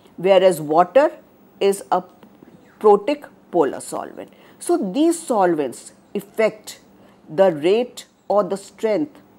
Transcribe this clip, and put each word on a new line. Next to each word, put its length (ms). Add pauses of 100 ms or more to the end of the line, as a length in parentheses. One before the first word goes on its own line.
(180)
whereas 420
water 500 (520)
is 280
a 140 (760)
protic 520 (220)
polar 280
solvent. 540 (260)
So 160 (160)
these 260
solvents 760 (200)
affect 680 (480)
the 240
rate 520 (220)
or 160
the 140
strength 640 (180)